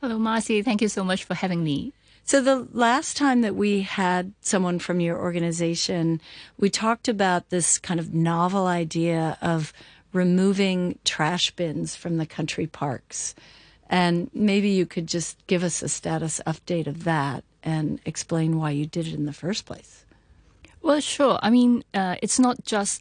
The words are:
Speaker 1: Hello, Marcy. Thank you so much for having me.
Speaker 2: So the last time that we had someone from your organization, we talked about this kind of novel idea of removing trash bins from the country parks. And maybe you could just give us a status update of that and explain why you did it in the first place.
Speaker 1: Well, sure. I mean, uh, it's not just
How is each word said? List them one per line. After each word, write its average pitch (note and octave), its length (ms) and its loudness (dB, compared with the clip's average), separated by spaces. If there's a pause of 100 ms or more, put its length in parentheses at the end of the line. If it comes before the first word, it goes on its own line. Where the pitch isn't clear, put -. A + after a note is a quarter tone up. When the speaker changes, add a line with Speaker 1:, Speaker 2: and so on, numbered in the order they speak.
Speaker 1:
Hello, A3+ 160 -4
Marcy. A3 420 0
Thank G#3 220 0
you G#3+ 60 2
so G3+ 140 -2
much F#3 220 0
for - 80 -6
having E3+ 320 -2
me. D3+ 300 -2 (300)
Speaker 2:
So C#4 180 4
the C4 300 2
last A#3+ 440 0
time C4 240 4
that G3+ 160 0
we G3+ 260 2
had F#3 600 0
someone F3+ 380 0
from F3+ 200 -2
your E3+ 180 0
organization, E3+ 1000 0 (380)
we G3+ 100 2
talked A3+ 400 -2
about F#3+ 400 2
this F3+ 300 0
kind E3+ 200 -4
of E3 140 -6
novel E3+ 540 2
idea E3 760 0
of D#3+ 320 -2 (400)
removing F#3 920 2
trash E3+ 480 0
bins D#3+ 440 -4
from E3+ 220 -2
the D#3+ 80 0
country D#3+ 400 -6
parks. - 680 -6 (540)
And F3 460 2
maybe G#3 340 4
you F#3+ 160 4
could E3 220 -6
just - 400 -4
give F3+ 180 2
us - 180 -2
a D3 60 -6
status D#3+ 580 -4
update D#3+ 400 -4
of D#3+ 180 -8
that C#3+ 400 0 (180)
and D#3 420 -2
explain D#3+ 540 -2
why D#3 140 -2
you C#3+ 120 -2
did E3 220 -4
it D#3+ 80 -8
in D3 100 -4
the D3 80 -6
first F3+ 320 -6
place. - 400 -18 (760)
Speaker 1:
Well, D4+ 180 4
sure. - 420 2
I G#3 60 2
mean, A#3+ 340 6 (120)
uh, F#3+ 260 0
it's - 180 -2
not B3 240 2
just - 380 -2